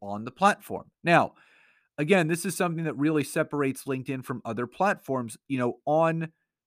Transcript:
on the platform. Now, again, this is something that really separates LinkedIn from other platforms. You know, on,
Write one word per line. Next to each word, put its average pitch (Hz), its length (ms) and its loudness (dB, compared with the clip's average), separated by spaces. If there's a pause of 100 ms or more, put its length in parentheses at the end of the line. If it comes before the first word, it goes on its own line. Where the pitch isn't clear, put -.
on 104 240 -8
the - 60 -8
platform. - 580 -2 (140)
Now, 156 300 4 (640)
again, 160 300 4
this 165 180 -2
is 185 100 -4
something 165 300 -2
that 143 120 -4
really 151 260 2
separates 143 600 -2
LinkedIn 131 400 -4
from 123 220 -8
other 117 200 -2
platforms. 156 720 -2 (100)
You 135 120 -2
know, 123 260 0
on, 160 460 2 (360)